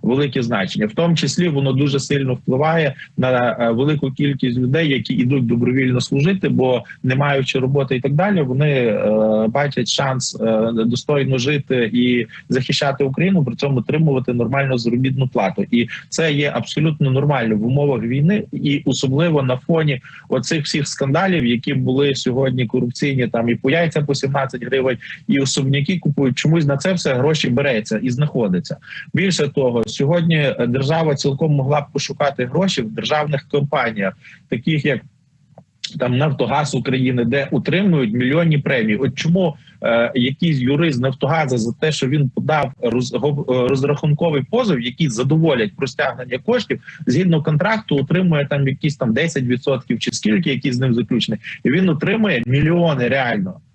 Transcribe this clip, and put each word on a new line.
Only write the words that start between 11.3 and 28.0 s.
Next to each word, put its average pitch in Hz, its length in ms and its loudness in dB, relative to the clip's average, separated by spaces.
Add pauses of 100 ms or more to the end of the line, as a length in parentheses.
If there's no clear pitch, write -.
жити 127 540 0
і 123 340 2 (220)
захищати 139 560 0
Україну, 160 400 2
при 117 120 -4
цьому 139 220 0
отримувати 135 540 0
нормальну 127 460 0
заробітну 127 500 0
плату. 98 420 -2
І 117 180 2 (200)
це 160 240 -2
є 143 220 0
абсолютно 151 560 0
нормально 131 460 2
в 107 100 -2
умовах 135 360 2
війни, 147 500 2
і 143 320 -2
особливо 143 580 2
на 127 140 0
фоні 151 440 0 (280)
оцих 147 360 -2
всіх 147 240 -4
скандалів, 156 580 0
які 120 280 -2
були 131 400 0
сьогодні 127 520 -2
корупційні, 127 600 -2
там 117 200 -2
і 120 60 2
по 131 160 0
яйця 160 320 0
по 143 120 -2
сімнадцять 135 500 -4
гривень, 127 320 0 (320)
і 139 100 2
особняки 139 600 0
купують. 143 400 0
Чомусь 156 280 2
на 139 100 2
це 185 160 0
все 160 220 0
гроші 143 360 0
береться 120 480 0
і 123 120 -2